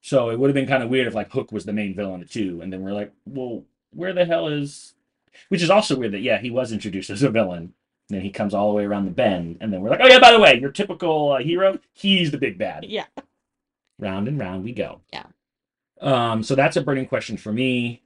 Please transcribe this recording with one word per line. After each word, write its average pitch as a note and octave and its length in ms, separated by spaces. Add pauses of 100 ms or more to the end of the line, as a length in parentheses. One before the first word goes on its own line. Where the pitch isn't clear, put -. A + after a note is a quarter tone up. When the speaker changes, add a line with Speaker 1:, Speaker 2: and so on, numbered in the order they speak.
Speaker 1:
So B2 300
it A2+ 80
would C#3 100
have C#3 60
been C3+ 120
kinda B2+ 200
weird B2+ 200
if, A2 60
like, - 180
Hook C3 200
was G#2 140
the G#2+ 80
main G#2 200
villain F#2 300
of - 80
two, F2+ 300
and F#2 120
then F#2 80
we're F#2+ 120
like, G#2 200 (120)
"Well, B2 380 (300)
where F3 180
the F3+ 140
hell E3 220
is," D3 480 (540)
which F3 120
is E3 80
also G3+ 260
weird A#2 180
that, G2+ 80
yeah, A2+ 180
he A#2+ 120
was A#2+ 220
introduced F#2+ 360
as G#2 140
a C3+ 60
villain. F#2 440 (360)
Then G2+ 120
he G2 100
comes G2+ 220
all G2+ 160
the G#2 60
way G#2 80
around G2+ 220
the F#2 60
bend, F2 500
and A2 100
then F#2 100
we're G#2+ 80
like, D3+ 140
"Oh C4 40
yeah, B3+ 120
by A#3+ 140
the A3 60
way, C#3+ 200
your C#3 120
typical, D#3+ 640
uh, C3 60
hero, F3+ 400 (140)
he's F3+ 380
the D3 60
big A2+ 200
bad." G2+ 280
Speaker 2:
Yeah. G3 200 (920)
Speaker 1:
Round G2 300
and D3 120
round F#2 260
we A#2+ 80
go. - 260 (140)
Speaker 2:
Yeah. - 140 (760)
Speaker 1:
Um, A#2 420
so - 100
that's C3+ 220
a E3+ 60
burning C3+ 240
question A2+ 320
for G#2+ 160
me. A#2+ 520